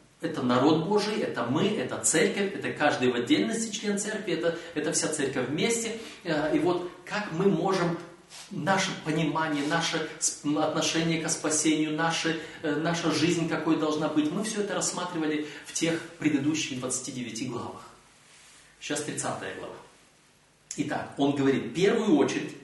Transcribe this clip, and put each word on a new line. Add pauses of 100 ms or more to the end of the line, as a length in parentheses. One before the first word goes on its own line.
(220)
это
народ
Божий,
это
мы,
это
церковь,
это
каждый
в
отдельности
член
церкви,
это, (180)
это
вся
церковь
вместе. (240)
Э,
и
вот (160)
как
мы
можем (520)
наше (120)
понимание,
наше (100)
сп-,
отношение
к
спасению,
наши, (220)
э,
наша
жизнь
какой
должна
быть,
мы
все
это
рассматривали (180)
в
тех (180)
предыдущих
двадцати
девяти
главах. (920)
Сейчас
тридцатая
глава. (1000)
Итак,
он
говорит:
«В
первую
очередь